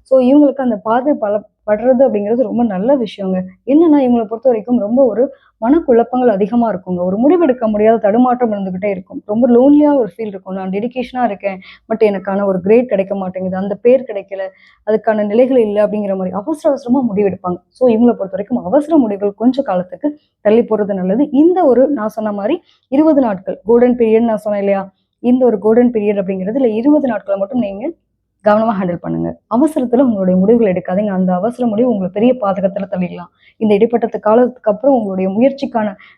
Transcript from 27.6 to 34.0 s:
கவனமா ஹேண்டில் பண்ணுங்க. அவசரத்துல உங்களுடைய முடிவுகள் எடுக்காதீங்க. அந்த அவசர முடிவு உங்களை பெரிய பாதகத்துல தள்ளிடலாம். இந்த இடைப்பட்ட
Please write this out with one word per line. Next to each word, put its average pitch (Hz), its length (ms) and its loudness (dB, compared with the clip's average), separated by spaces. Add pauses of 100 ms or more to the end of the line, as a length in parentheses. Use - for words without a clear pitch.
கவனமா 220 360 2
ஹேண்டில் 175 160 -4
பண்ணுங்க. 165 420 -6 (120)
அவசரத்துல 254 500 0
உங்களுடைய 190 400 0
முடிவுகள் 220 320 2
எடுக்காதீங்க. 185 340 -4
அந்த 185 280 -2
அவசர 240 320 -4
முடிவு 226 220 0
உங்களை 190 240 -2
பெரிய 240 200 2
பாதகத்துல 196 580 -4
தள்ளிடலாம். 175 400 -8 (260)
இந்த 214 180 0
இடைப்பட்ட 226 440 0